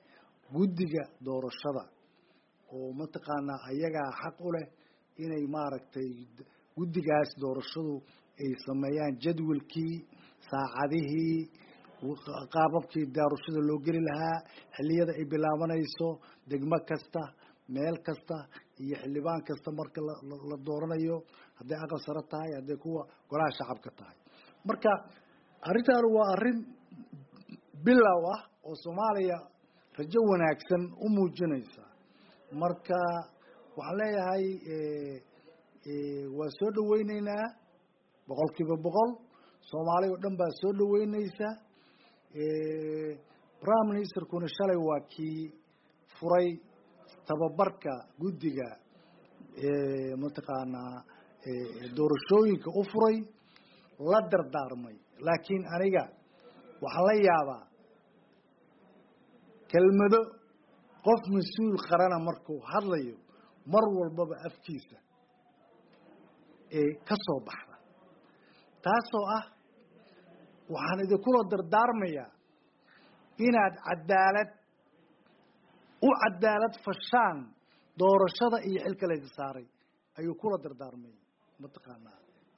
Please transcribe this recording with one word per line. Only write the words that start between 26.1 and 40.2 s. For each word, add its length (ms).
arrin 280
bilow 520
ah 160
oo 160
Soomaaliya 640
rajo 280
wanaagsan 600
u 160
muujinaysa. 760
Marka 500
waxaan 280
leeyahay, 480
eh, 520
eh, 480
waa 220
soo 200
dhaweyneynaa 720
boqolkiiba 480
boqol, 340
Soomaali 420
oo 100
dhan 180